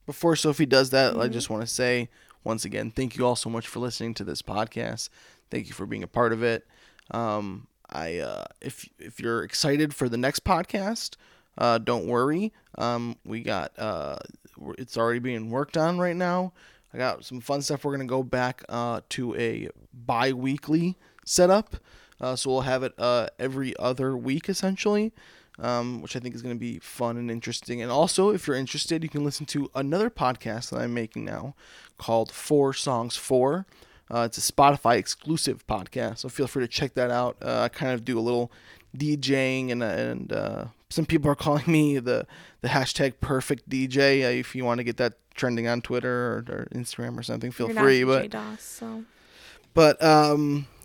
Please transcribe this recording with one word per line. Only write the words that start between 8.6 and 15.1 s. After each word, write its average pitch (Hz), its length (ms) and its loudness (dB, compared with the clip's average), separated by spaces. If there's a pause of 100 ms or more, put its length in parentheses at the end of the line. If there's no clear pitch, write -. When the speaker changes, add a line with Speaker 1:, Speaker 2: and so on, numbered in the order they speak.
Speaker 1:
if, - 280 -14 (100)
if - 220 -16
you're 117 220 -2
excited 147 520 0
for 127 140 0
the 117 80 -2
next 127 280 0
podcast, 196 720 -2 (400)
uh, 117 220 4
don't 113 280 -2
worry. 147 460 2 (240)
Um, 120 480 -4
we 113 180 -8
got, 98 360 -4
uh, 78 380 -6 (420)
we're, - 200 -12
it's 127 180 -12
already 117 240 2